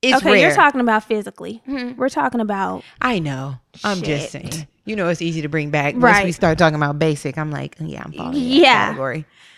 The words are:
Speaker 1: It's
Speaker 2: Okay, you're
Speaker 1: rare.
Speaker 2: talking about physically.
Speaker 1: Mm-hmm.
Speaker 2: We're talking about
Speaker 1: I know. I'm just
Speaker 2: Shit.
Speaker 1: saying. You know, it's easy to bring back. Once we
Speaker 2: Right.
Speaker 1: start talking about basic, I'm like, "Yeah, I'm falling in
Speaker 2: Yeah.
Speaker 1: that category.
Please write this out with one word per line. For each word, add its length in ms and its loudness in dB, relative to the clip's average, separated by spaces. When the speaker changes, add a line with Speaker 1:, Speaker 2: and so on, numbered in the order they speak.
Speaker 1:
It's 140 4
Speaker 2:
Okay, 240 4
you're 80 6
Speaker 1:
rare. 80 2
Speaker 2:
talking 240 4
about 240 2
physically. 640 -8
Speaker 1:
Mm-hmm. 280 -8
Speaker 2:
We're 120 -2
talking 320 -2
about 420 -4
Speaker 1:
I 200 -2
know. 340 -6
I'm 180 -4
just 300 -4
Speaker 2:
Shit. 200 -12
Speaker 1:
saying. 140 -10
You 120 -6
know, 120 0
it's 140 -2
easy 200 -4
to 60 -6
bring 220 -2
back. 240 0
Once 240 4
we 60 2
Speaker 2:
Right. 100 -2
Speaker 1:
start 240 2
talking 160 4
about 240 0
basic, 400 0
I'm 140 -6
like, 260 -10
"Yeah, 260 -10
I'm 80 -16
falling 240 -8
in 60 -2
Speaker 2:
Yeah. 200 6
Speaker 1:
that 260 6
category. 360 -6